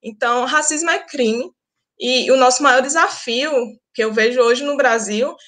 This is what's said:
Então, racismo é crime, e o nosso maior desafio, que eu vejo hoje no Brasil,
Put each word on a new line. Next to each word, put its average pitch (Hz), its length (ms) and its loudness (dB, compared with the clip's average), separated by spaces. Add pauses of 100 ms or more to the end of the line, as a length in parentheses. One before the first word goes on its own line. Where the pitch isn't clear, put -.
Então, 240 420 -4
racismo 302 460 -2
é 370 80 0
crime, 247 520 -2 (480)
e 247 320 0
o 262 60 6
nosso 254 260 4
maior 262 180 6
desafio, 285 720 -2 (420)
que 233 80 -2
eu 220 100 -2
vejo 233 280 0
hoje 247 240 2
no 285 120 -4
Brasil, 233 580 0 (140)